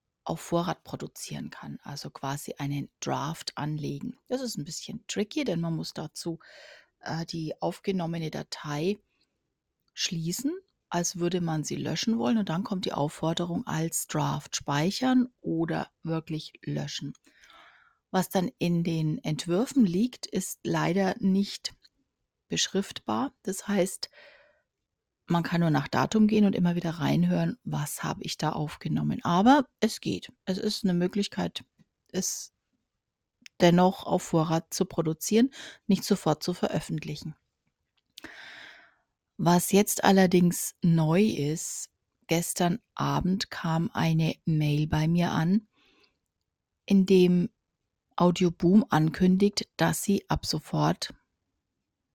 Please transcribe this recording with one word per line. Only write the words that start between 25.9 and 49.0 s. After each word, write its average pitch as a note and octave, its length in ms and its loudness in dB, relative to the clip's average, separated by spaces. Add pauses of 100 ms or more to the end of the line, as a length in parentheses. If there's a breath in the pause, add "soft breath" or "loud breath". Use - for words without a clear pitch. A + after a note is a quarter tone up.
gehen G#3+ 180 4
und F#3+ 80 2
immer F3 220 0
wieder F3 160 -4
reinhören, E3+ 720 0
was D3 400 -6
habe D3+ 180 -4
ich - 160 -8
da D#3 140 -2
aufgenommen. D3+ 680 -4
Aber A#3 440 6 (140)
es - 200 -2
geht. - 320 -6 (140)
Es F#3 100 -4
ist - 280 -4
eine F3+ 100 2
Möglichkeit, F3+ 720 -2 (480)
es - 420 -6 (1080)
dennoch F3+ 460 6
auf F3 160 0
Vorrat E3 500 0
zu - 140 -2
produzieren, F#3+ 640 2 (360 loud breath)
nicht - 180 2
sofort - 380 0
zu F3+ 120 -4
veröffentlichen. D#3 800 -6 (2000 loud breath)
Was E3+ 360 4
jetzt - 320 4
allerdings F3+ 760 6
neu E3 420 4
ist, D#3+ 680 -2 (380)
gestern E3+ 500 0 (160)
Abend D3+ 560 -2
kam E3 420 -2
eine D#3+ 440 2 (100)
Mail D3+ 400 2
bei D#3+ 220 0
mir E3+ 240 2
an, F3 340 2 (1200 soft breath)
in G3 180 6
dem F3+ 460 4 (680)
Audioboom F3 720 4
ankündigt, F#3 880 2